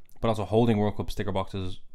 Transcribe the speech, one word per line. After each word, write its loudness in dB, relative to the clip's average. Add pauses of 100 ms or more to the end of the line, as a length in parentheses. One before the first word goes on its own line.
(220)
But 2
also -2
holding 4
World 2
Cup -2
sticker -2
boxes, -4 (140)